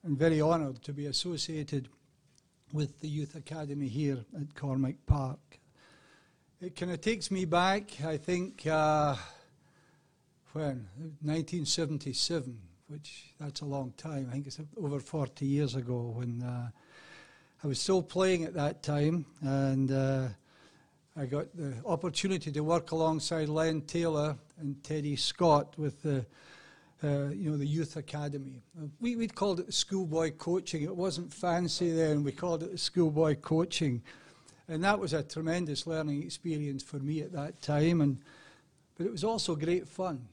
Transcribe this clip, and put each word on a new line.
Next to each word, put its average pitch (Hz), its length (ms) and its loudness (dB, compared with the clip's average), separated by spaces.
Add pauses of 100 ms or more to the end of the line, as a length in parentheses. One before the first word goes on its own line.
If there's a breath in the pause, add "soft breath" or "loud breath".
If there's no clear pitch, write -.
and 147 160 0
very 156 240 4
honoured 151 400 2
to 147 100 -8
be 143 140 -6
associated 147 800 -4 (840)
with 151 280 -2
the 156 80 -6
Youth 147 260 -4
Academy 147 540 -6
here 139 300 0 (180)
at 147 180 -8
Cormack 135 420 0 (100)
Park. 139 520 0 (1000 soft breath)
It 180 160 -10
kinda 180 200 -4
takes 214 340 -2
me 190 140 0
back, 180 600 2
I 160 120 0
think, 180 500 -2
uh, 151 480 4 (1400 loud breath)
when? 135 360 -4 (340)
Nineteen 156 420 -2
seventy-seven, 143 920 -2 (300)
which, - 500 -16
that's 147 220 -10
a 151 40 -10
long 139 320 -6
time. 143 320 -6
I 120 40 -8
think 139 160 -6
it's - 100 -12 (180)
over 143 220 -2
forty 139 480 -4
years 139 300 2
ago 120 400 -2
when, 120 260 -4
uh, 123 280 -6 (920 loud breath)
I 156 40 -4
was 135 120 0
still 185 240 4
playing 180 420 2
at 156 100 -6
that 151 280 0
time, 147 440 2 (160)
and, 135 500 2
uh, 135 360 2 (880 soft breath)
I 143 100 -4
got 143 300 -4
the 143 180 -6 (120)
opportunity 180 680 0
to 147 80 0
work 165 320 2
alongside 160 560 2
Len 160 340 2
Taylor 151 540 0 (220)
and 143 240 -6
Teddy 147 340 -2
Scott 151 600 6
with 151 260 -4
the, 139 220 0 (800 loud breath)
uh, 143 260 2
you 170 220 -2
know, 151 60 0
the 143 100 0
Youth 151 300 -2
Academy. 143 680 -8 (140)
Uh, 151 100 -8 (140)
we, 233 160 -2
we'd 226 180 -2
called 190 260 0
it 196 120 -6
schoolboy 165 600 0
coaching. 170 500 -2
It 180 140 -4
wasn't 175 360 -4
fancy 175 580 2
then. 156 340 4
We 135 80 0
called 165 300 -2
it - 160 -8
schoolboy 156 580 4
coaching. 160 680 0 (640 loud breath)
And 160 160 -4
that 202 140 4
was 175 140 -2
a 156 100 2
tremendous 160 640 -2
learning 156 360 -2
experience 147 600 -4
for - 160 -8
me 147 240 -2
at 180 100 -8
that 156 300 -6
time. 156 380 4
And, 139 180 4 (800 loud breath)
but 170 100 -4
it 233 60 -2
was 180 120 -6
also 214 320 0
great 165 320 4
fun. 147 440 -4